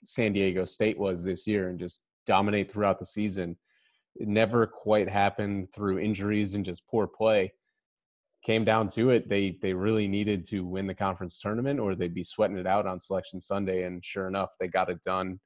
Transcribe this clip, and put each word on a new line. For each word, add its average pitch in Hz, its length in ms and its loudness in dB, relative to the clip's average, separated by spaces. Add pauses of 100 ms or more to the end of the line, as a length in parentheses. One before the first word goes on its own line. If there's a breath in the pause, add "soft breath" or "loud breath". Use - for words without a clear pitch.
San 110 280 0
Diego 95 320 2
State 107 340 0
was 92 260 0
this 92 220 -4
year 101 220 0
and 90 100 -6
just 90 240 -10 (240)
dominate 101 440 4
throughout 101 280 2
the - 80 -12
season. 92 500 -4 (600)
It - 100 -8
never 110 400 4
quite 107 420 2
happened 101 640 0
through 95 280 -2
injuries 104 540 0
and 101 100 -2
just 90 240 -8
poor 107 180 2
play. 104 460 2 (920)
Came 113 200 2
down 110 240 4
to 120 220 2
it, 113 180 4
they, 98 340 0
they 95 100 0
really 104 360 2
needed 101 380 0
to 92 200 -4
win 95 220 -4
the 92 60 -6
conference 95 460 -4
tournament 123 380 -2
or 98 160 0
they'd 87 180 -2
be 87 120 -6
sweating - 340 -2
it 90 80 -6
out 98 200 2
on 92 120 -4
Selection 92 420 -6
Sunday. 95 440 -2
And 90 200 -8
sure 95 220 -6
enough, 95 320 -4
they 92 80 -4
got 92 240 0
it 85 120 -6
done, 92 440 -4